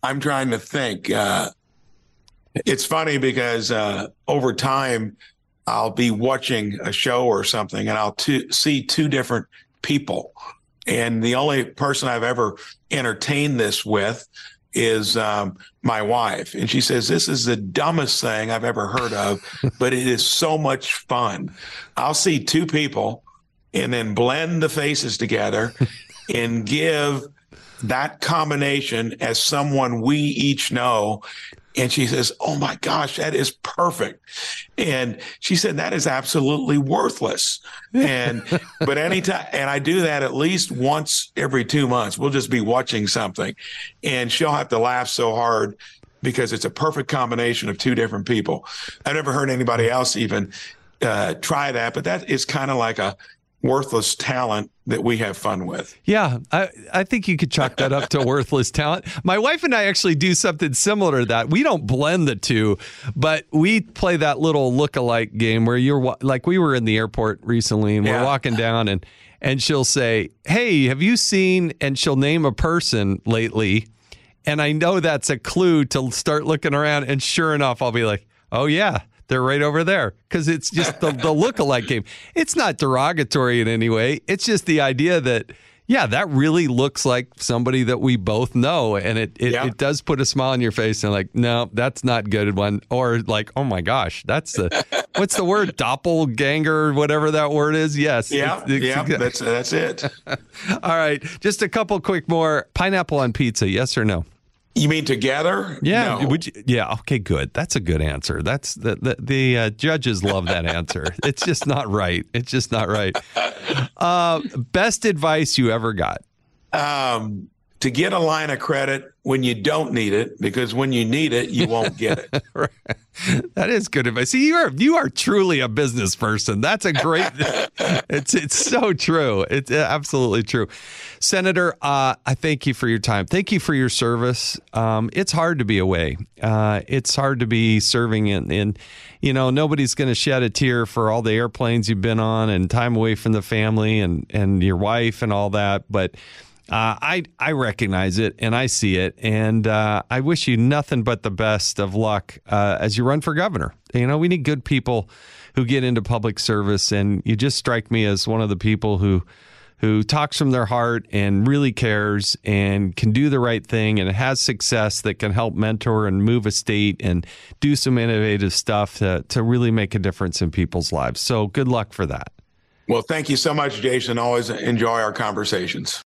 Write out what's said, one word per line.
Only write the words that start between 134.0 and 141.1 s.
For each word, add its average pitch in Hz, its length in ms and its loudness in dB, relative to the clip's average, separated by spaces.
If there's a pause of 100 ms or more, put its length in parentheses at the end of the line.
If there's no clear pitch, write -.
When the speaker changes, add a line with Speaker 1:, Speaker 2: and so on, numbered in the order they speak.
Speaker 2:
Um, 110 400 0
it's 190 200 -2
hard 165 260 0
to 123 60 0
be 101 140 2
away. 85 380 0 (240)
Uh, 107 460 0
it's - 300 -2
hard 135 240 0
to 120 60 0
be 113 340 4
serving 110 480 2
in, 90 240 -2
in, 104 240 0 (440)
you 139 120 0
know, 131 180 2
nobody's 143 460 2
gonna 131 180 2
shed 131 300 0
a 113 60 0
tear 120 360 2
for 110 240 0